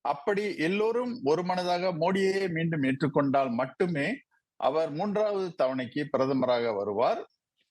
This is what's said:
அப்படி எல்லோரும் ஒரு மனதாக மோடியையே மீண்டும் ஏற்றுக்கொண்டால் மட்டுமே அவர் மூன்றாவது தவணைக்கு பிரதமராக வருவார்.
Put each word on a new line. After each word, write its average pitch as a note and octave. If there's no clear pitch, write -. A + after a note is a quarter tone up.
அப்படி G3
எல்லோரும் A3
ஒரு D#3+
மனதாக F3+
மோடியையே F#3+
மீண்டும் E3
ஏற்றுக்கொண்டால் C3+
மட்டுமே D3+
அவர் D3+
மூன்றாவது G3
தவணைக்கு C3
பிரதமராக B2
வருவார். G#2